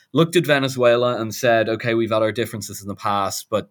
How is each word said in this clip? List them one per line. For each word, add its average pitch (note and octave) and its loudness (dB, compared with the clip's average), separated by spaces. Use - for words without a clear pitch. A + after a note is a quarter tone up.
looked E3 2
at E3+ 2
Venezuela B2 2
and A2 -6
said, A2+ 2
"Okay, A2+ -2
we've A2+ 0
had A2 2
our G#2+ 0
differences G#2 -6
in G2+ -14
the G2 -8
past, G2+ -4
but, G2+ -2